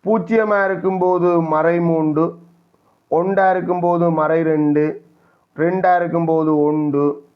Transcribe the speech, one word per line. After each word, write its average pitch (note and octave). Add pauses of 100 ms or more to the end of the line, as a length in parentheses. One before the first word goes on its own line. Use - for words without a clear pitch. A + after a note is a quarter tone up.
பூஜ்ஜியமா G#3+
இருக்கும்போது F3+ (240)
மறை E3 (120)
மூன்று, D#3 (920)
ஒன்றா F#3+
இருக்கும்போது F3 (140)
மறை D#3+ (120)
ரெண்டு, D3+ (720)
ரெண்டா F3+
இருக்கும்போது D#3+ (140)
ஒன்று D3 (280)